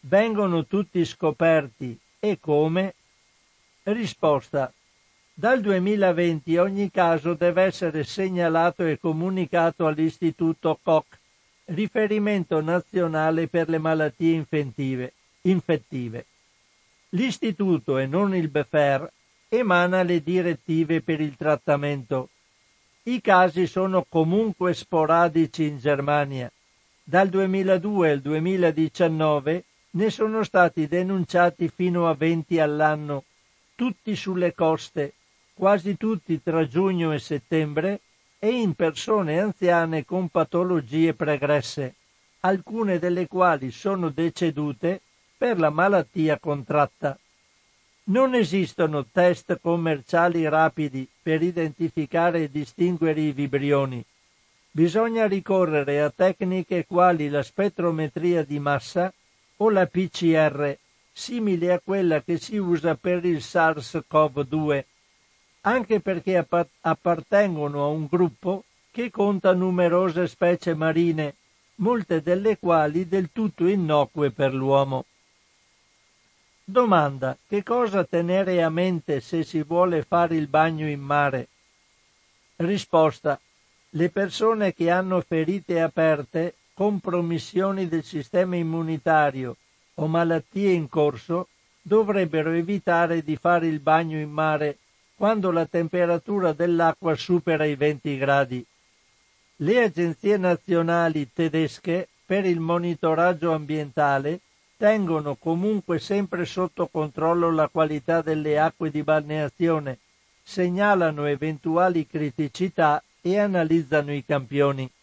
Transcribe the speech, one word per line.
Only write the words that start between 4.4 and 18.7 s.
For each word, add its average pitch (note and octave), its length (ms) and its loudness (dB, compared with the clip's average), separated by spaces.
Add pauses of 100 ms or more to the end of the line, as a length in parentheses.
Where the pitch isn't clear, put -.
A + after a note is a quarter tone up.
dal A#3+ 280 0
duemilaventi F3+ 960 0
ogni G3 340 0
caso E3+ 440 0
deve F3 280 2
essere E3 400 -2
segnalato F3 840 0
e D#3 140 0
comunicato E3+ 880 -2
all'Istituto D#3+ 960 -2
Koch, - 360 0 (480)
riferimento G3+ 920 -2
nazionale D#3+ 840 -2
per E3 220 -2
le E3 100 0
malattie D#3+ 560 0
infettive, C3+ 760 -4 (300)
infettive. D3 840 -2 (840)
L'Istituto, F#3 880 -2
e C3+ 80 -2
non F#3+ 280 0
il E3 140 0
befer, C#3+ 600 0 (400)